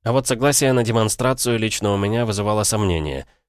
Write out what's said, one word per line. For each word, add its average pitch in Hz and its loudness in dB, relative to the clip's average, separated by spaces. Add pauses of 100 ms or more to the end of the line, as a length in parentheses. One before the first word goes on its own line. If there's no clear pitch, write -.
А 117 -2
вот 131 0
согласие 135 2
на 123 2
демонстрацию 117 0
лично 104 -2
у 101 0
меня 107 0
вызывало 107 -2
сомнение. 85 -2 (240)